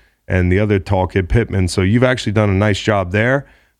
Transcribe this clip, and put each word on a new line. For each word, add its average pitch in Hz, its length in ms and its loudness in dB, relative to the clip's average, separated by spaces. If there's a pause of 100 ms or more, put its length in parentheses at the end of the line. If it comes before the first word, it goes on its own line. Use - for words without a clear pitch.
(260)
and 90 240 0
the 92 80 2
other 104 200 2
tall 92 280 -2
kid, 90 220 -2
Pittman. 98 400 0
So 98 140 -2
you've 113 220 2
actually 127 280 -2
done 104 180 2
a 95 40 2
nice 101 260 0
job 98 320 -2
there, 127 340 0 (340)